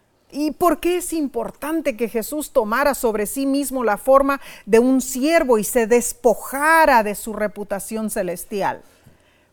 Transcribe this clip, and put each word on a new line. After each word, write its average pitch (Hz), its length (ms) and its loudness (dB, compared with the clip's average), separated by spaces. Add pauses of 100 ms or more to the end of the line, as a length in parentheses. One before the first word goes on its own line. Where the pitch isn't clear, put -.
(300)
¿Y 294 200 -4
por 330 300 0
qué 349 180 -2
es - 160 -8
importante 285 840 -4
que 226 120 -4
Jesús 277 420 -6
tomara 254 440 0
sobre 214 320 -2
sí 277 200 -6
mismo 262 380 -2
la 208 120 0
forma 277 440 2 (260)
de 214 120 4
un 254 220 4
siervo 269 560 2
y 208 80 0
se 233 220 0
despojara 262 1160 2
de 208 120 -4
su - 180 -10
reputación 208 800 -6
celestial? 180 720 -4 (720)